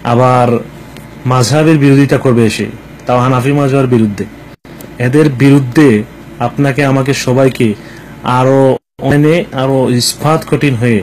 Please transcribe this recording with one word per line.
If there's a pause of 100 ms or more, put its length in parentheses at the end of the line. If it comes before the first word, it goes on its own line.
আবার (760)
মাযহাবের
বিরোধিতা
করবে
এসে, (380)
তাও
হানাফি
মাযহাবের
বিরুদ্ধে। (800)
এদের (140)
বিরুদ্ধে (500)
আপনাকে, (100)
আমাকে, (120)
সবাইকে (720)
আরো (540)
অনেক, (200)
আরো (120)
ইস্পাত (100)
কঠিন
হয়ে